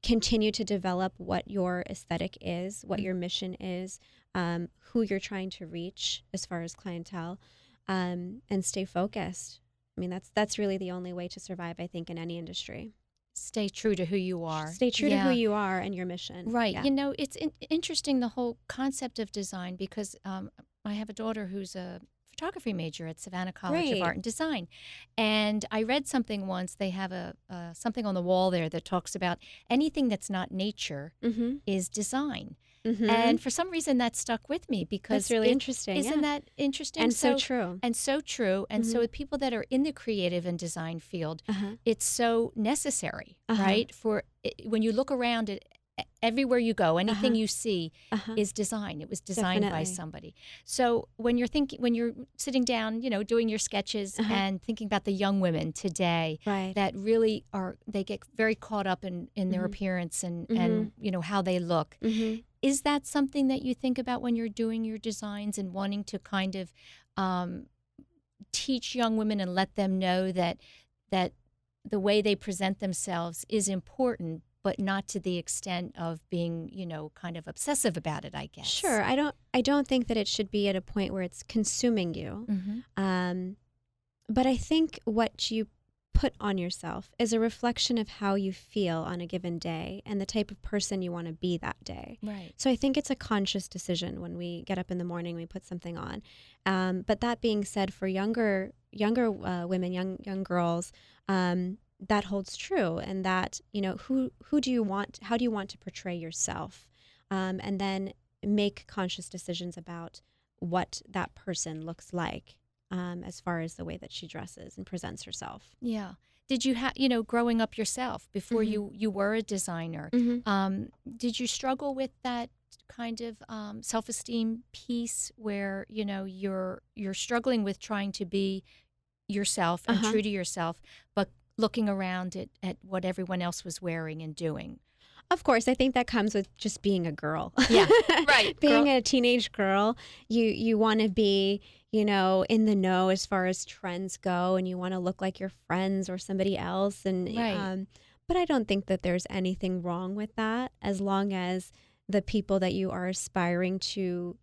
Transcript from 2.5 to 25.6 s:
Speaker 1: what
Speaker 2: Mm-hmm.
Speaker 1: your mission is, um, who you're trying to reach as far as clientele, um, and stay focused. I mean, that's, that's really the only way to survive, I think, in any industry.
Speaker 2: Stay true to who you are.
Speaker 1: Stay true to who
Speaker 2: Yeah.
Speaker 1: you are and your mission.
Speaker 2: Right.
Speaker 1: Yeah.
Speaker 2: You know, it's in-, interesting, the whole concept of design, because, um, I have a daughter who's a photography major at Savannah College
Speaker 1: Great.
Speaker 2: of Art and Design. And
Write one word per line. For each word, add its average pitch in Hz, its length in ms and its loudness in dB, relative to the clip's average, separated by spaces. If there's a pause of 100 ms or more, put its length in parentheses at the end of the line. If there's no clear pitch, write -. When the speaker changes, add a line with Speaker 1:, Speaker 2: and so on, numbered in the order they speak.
Speaker 1:
what 190 140 -2
Speaker 2:
Mm-hmm. 196 60 -2
Speaker 1:
your 185 100 -2
mission 185 400 -4
is, 185 440 -8 (360)
um, 170 320 0 (120)
who - 220 -2
you're 196 180 0
trying 190 320 -6
to - 140 -14
reach 170 580 -6 (100)
as 190 120 -4
far 170 160 -6
as 170 140 -10
clientele, 175 640 -8 (480)
um, 180 600 -2
and 196 160 0
stay 196 200 -2
focused. 180 760 -4 (360)
I 185 40 -4
mean, 180 80 -4
that's, 180 260 -8
that's 214 240 0
really 196 180 0
the 185 140 -6
only 180 220 -8
way 175 160 -6
to - 100 -14
survive, 170 400 -8
I 175 80 -6
think, 170 220 -8
in 165 80 -8
any 170 200 -6
industry. - 540 -10 (440)
Speaker 2:
Stay 208 340 -4
true 208 260 0
to 180 100 0
who 196 120 -2
you 180 260 -2
are. 156 300 -4
Speaker 1:
Stay 240 180 2
true 294 180 2
to 285 80 6
who 277 120 4
Speaker 2:
Yeah. 254 60 4
Speaker 1:
you 226 180 4
are 190 260 0
and 196 160 -4
your 185 100 -4
mission. 180 460 -8
Speaker 2:
Right. 233 220 2
Speaker 1:
Yeah. - 100 -6
Speaker 2:
You 277 80 4
know, 277 260 2
it's - 180 -4
in-, 311 180 -4 (160)
interesting, 311 500 2
the 247 100 0
whole 240 280 -4 (100)
concept 262 520 -4
of 208 120 -4
design, 185 440 -8
because, 190 400 -8 (100)
um, 190 240 -8 (360)
I 208 80 -4
have 214 160 -6
a 208 40 -12
daughter 220 340 -4
who's 190 280 -8
a 180 260 -10 (280)
photography 311 440 -6
major 160 340 -6
at 160 120 -10
Savannah 185 340 -6
College 302 360 0
Speaker 1:
Great. 214 80 2
Speaker 2:
of 180 40 0
Art 170 140 0
and 185 80 -6
Design. 226 440 -2 (500)
And 214 540 2